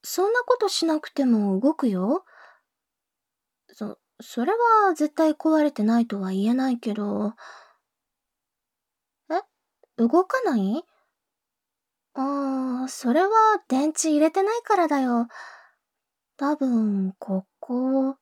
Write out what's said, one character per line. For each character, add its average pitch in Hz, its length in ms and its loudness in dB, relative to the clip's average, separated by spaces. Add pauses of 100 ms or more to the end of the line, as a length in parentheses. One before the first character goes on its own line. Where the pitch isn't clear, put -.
そ 381 260 -2
ん 453 40 0
な 494 100 2
こ 494 140 0
と 427 120 -2
し - 160 -2
な 208 160 0
く - 80 -16
て 277 160 -2
も 208 360 2
動 285 140 2
く 262 140 -2
よ。 208 360 -2 (1500)
そ、 - 240 -12 (220)
そ 233 240 -8
れ - 80 0
は 440 420 2
絶 302 200 -2
対 311 200 2
壊 311 280 2
れ 294 80 2
て 220 120 -6
な 233 180 2
い 233 60 0
と 202 140 -8
は 190 100 -6
言 196 200 0
え 240 40 2
な 262 160 -2
い 240 80 -2
け 220 140 -6
ど。 208 420 -4 (2000)
え？ 349 100 -2 (560)
動 247 280 4
か 523 180 -2
な 320 140 0
い？ 208 280 -2 (1300)
あ 262 680 -4
ー、 262 40 -8
そ 240 240 -2
れ 320 100 4
は 392 80 2 (380)
電 277 220 2
池 311 200 -2
入 294 100 4
れ 320 100 4
て 392 120 0
な 427 140 0
い 466 60 -4
か 427 140 0
ら 330 120 2
だ 285 120 0
よ。 240 280 0 (1080)
多 294 200 -2
分、 214 640 0
こ 190 280 -4 (140)
こ。 262 600 -2